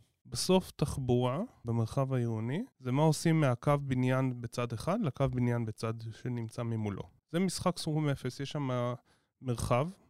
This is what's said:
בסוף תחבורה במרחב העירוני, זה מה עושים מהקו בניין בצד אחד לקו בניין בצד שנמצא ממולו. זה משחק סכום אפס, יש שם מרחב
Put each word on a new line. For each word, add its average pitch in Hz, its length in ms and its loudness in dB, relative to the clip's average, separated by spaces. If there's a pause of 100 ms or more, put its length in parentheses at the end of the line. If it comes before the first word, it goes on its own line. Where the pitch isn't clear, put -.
(260)
בסוף 180 440 2
תחבורה 123 720 0 (240)
במרחב 117 480 0
העירוני, 120 520 0 (160)
זה 123 120 -2
מה 143 100 4
עושים 160 380 4
מהקו 139 400 2
בניין 127 600 2
בצד 120 320 -4
אחד 170 280 -2
לקו 139 300 0
בניין 120 340 2
בצד 113 300 -4 (180)
שנמצא 120 500 -6
ממולו. 110 400 -2 (300)
זה 165 60 0
משחק 180 400 0
סכום 151 300 0
אפס, 131 320 -4
יש 139 100 -8
שם 123 440 -2 (480)
מרחב 123 460 0 (220)